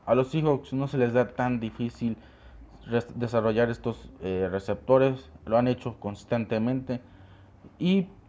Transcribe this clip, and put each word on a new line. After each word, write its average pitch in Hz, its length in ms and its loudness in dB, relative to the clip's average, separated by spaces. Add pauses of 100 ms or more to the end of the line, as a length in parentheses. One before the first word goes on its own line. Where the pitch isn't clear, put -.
A 117 100 4
los 131 120 2
Seahawks 151 440 0
no 135 160 -2
se 135 100 -4
les 120 140 2
da 120 160 2
tan 123 320 -2
difícil 117 560 -4 (720)
res-, 117 300 -2
desarrollar 117 540 2
estos, 113 400 -8 (100)
eh, 92 300 -2
receptores, 131 800 2 (160)
lo 110 120 2
han 123 100 4
hecho 123 320 -4
constantemente. 117 1000 -4 (800)
Y 185 260 2 (220)